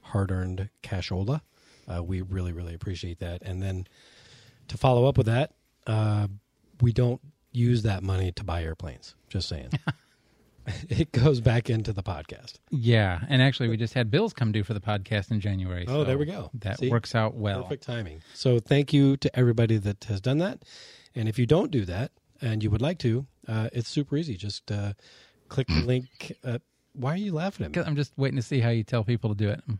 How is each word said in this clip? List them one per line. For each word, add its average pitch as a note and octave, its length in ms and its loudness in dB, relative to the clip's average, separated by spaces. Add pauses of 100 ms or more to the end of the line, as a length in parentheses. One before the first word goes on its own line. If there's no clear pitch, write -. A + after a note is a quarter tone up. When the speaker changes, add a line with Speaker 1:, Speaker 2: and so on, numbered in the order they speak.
Speaker 1:
hard-earned F#2 640 -4 (160)
cashola. G2 560 -4 (520)
Uh, F2 100 -4
we F2+ 200 -4
really, F#2 300 -4
really E2+ 220 -8
appreciate F2 460 -8
that. F2 220 -8
And F#2 180 -6
then F#2 280 -4 (800)
to - 80 -8
follow B2+ 300 4
up C#3 100 4
with A#2 100 4
that, A#2+ 260 0 (360)
uh, G#2+ 400 2 (520)
we A#2+ 120 6
don't B2 280 2 (300)
use A#2+ 320 4
that G2 220 -2
money F#2 280 0
to - 120 -10
buy E2+ 180 -2
airplanes. - 540 -10 (120)
Just - 200 -4
saying. C2 260 -8
<laughs> - 60 -4 (1080)
It D3 240 0
goes B2 300 4
back A#2 260 2
into A2 240 -2
the F#2+ 100 -6
podcast. - 520 -10 (160)
Speaker 2:
Yeah, A2 580 4
and B2+ 140 6
actually, C3 260 4
we A2+ 80 0
just A2 160 -2
had A#2 180 0
bills G3 220 2
come A2+ 180 0
due G#2 140 0
for - 80 -4
the G#2 80 -4
podcast G#2 500 -2
in A2 80 0
January, F#2 480 -2
Speaker 1:
Oh, C3 140 -2
Speaker 2:
so D3 40 2
Speaker 1:
there C3 120 2
we D3 80 0
go. F#3 300 -8
Speaker 2:
that G2 240 -4
Speaker 1:
See? B2+ 100 0
Speaker 2:
works A#2 260 0
out A2+ 200 2
well. G2 300 -2
Speaker 1:
Perfect F#2+ 180 -8
timing. F#2 400 -8 (100)
So B2 280 2
thank C#3+ 300 2
you C#3 280 6
to - 200 -2
everybody A#2 380 4
that G2+ 280 -2
has G2 180 -4
done C3 160 0
that. G3 240 -2 (520)
And A2 140 -2
if G#2+ 100 -2
you B2 60 4
don't F3 260 4
do A#2+ 140 0
that F2+ 280 -4 (280)
and A2 220 -2
you G#2+ 80 0
would G#2+ 100 2
like D#3+ 200 0
to, B2 260 0 (200)
uh, A2 280 -2
it's A#2+ 160 -4
super C#3+ 260 -2
easy. D3 220 -4
Just, G2+ 340 -8
uh, G2+ 220 -4 (560)
click - 160 -2
the D#2 160 2
Speaker 2:
<clears throat> - 40 0
Speaker 1:
link. B2+ 460 -4 (100)
Uh, A#2+ 180 -4 (340)
why C#3 180 -4
are F3+ 60 -2
you G3+ 160 -4
laughing E3+ 320 -4
at D2+ 40 -8
me? - 40 -12
Speaker 2:
'Cause E3 120 0
I'm D3+ 100 -2
just C#3+ 200 -2
waiting C3+ 200 0
to B2 60 0
see C3+ 180 0
how A#2 100 4
you A2+ 140 2
tell A#2 200 0
people A2+ 240 0
to G#2 80 0
do G#2 140 2
it. - 120 -6 (180)